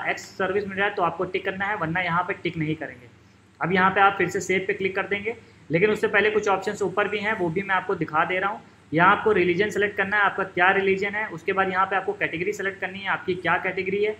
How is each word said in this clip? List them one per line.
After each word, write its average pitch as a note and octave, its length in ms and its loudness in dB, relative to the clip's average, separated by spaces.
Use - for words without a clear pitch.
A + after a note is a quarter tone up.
ex - 180 -4
service F#3+ 300 -2
retired, G3 320 -2
तो G3 60 0
आपको E3+ 240 0
टिक F#3 180 -6
करना F#3+ 200 -4
है, G#3 120 -4
वरना E3+ 240 -2
यहाँ F3 220 0
पे F#3+ 120 -4
टिक E3+ 220 -6
नहीं D#3 200 -2
करेंगे। B2 320 -12
अब D#3+ 120 -2
यहाँ F#3+ 180 4
पे G3 100 2
आप G3 180 8
फिर F3 100 2
से F#3+ 120 -4
सेव F#3+ 260 0
पे G3+ 80 -2
click F#3+ 220 -4
कर F#3+ 100 -2
देंगे। G3+ 280 -6
लेकिन F3 200 4
उससे G#3+ 180 0
पहले G#3 220 2
कुछ G#3 180 2
options G3 340 0
ऊपर G3 260 0
भी G#3 100 -4
हैं, G#3 200 -2
वो F3 100 0
भी E3+ 140 -2
मैं F#3 120 -2
आपको F#3 220 0
दिखा D#3+ 280 0
दे F#3 140 -2
रहा G3 120 -2
हूँ। A3+ 100 -8
यहाँ F3 160 8
आपको G#3 220 4
religion F3+ 380 2
select G3+ 260 0
करना G3+ 200 0
है, G#3 60 4
आपका F#3 220 0
क्या F3 280 4
religion G3 420 0
है। G#3+ 140 -4
उसके F3+ 240 -4
बाद F#3+ 180 2
यहाँ F#3 160 2
पे F#3+ 100 -2
आपको F#3+ 180 -2
category E3 380 -2
select F#3+ 280 -6
करनी F#3+ 180 -8
है, G3 100 -6
आपकी F3 280 -2
क्या E3+ 220 0
category F#3+ 460 -2
है। G#3+ 160 -2